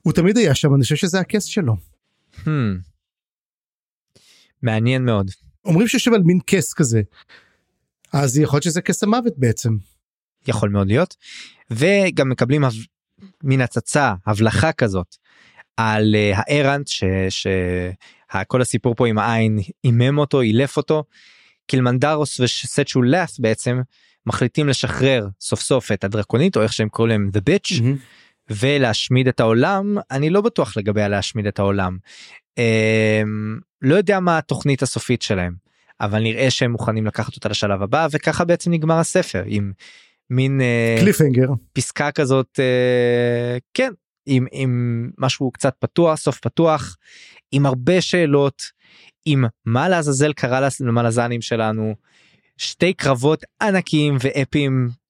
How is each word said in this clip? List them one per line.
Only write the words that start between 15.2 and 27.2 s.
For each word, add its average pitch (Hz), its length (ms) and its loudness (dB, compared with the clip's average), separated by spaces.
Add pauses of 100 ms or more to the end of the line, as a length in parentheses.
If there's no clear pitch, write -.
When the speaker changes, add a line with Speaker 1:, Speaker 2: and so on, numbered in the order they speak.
Speaker 2:
על, 107 380 2
אה, 104 200 2
הארנט, 143 520 0
ש-, - 160 -6 (260)
ש-, - 180 -6 (840)
ה-, 95 120 -4
כל 127 180 -2
הסיפור 117 340 -2
פה 123 120 2
עם 110 100 0
העין 110 420 0 (240)
עימם 127 340 2
אותו, 143 240 0
אילף 120 360 0
אותו, 151 260 -2 (640)
קילמנדרוס 135 720 0
וסצ'ו 131 640 -2
לאת' 156 380 0
בעצם 123 420 -2 (440)
מחליטים 135 420 -2
לשחרר 131 600 0 (140)
סוף - 200 -4
סוף - 300 -2
את 104 120 -2
הדרקונית, 113 540 0
או 107 40 2
איך 110 120 0
שהם 107 160 -2
קוראים 117 200 0
להם, 104 240 0